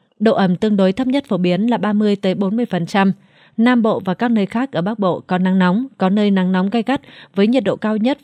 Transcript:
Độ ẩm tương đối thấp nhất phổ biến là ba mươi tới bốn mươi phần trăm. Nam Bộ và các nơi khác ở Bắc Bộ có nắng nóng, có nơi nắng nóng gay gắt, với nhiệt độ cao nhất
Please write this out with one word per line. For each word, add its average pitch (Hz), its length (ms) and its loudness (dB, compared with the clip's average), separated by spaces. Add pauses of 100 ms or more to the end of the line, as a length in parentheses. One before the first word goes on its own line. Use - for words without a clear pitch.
(200)
Độ 220 140 2
ẩm 185 220 2
tương 214 220 -2
đối 190 160 2
thấp 254 140 -4
nhất 277 200 -2
phổ 190 100 -2
biến 180 320 0
là 233 80 0
ba 202 160 -2
mươi 208 220 2
tới 190 200 -2
bốn 196 220 -2
mươi 240 80 -2
phần 175 200 -4
trăm. 196 280 2 (440)
Nam 240 240 4
Bộ 208 180 0
và 190 140 -4
các 240 180 -2
nơi 214 140 0
khác 240 260 -4
ở 160 100 -4
Bắc 208 180 -4
Bộ 185 200 0
có - 180 -4
nắng 185 220 2
nóng, 185 280 2 (100)
có 190 120 0
nơi 208 220 2
nắng 185 200 2
nóng 190 180 0
gay 226 140 -2
gắt, 269 180 -2 (340)
với 202 120 2
nhiệt 247 160 2
độ 190 120 0
cao 214 220 -4
nhất 247 260 0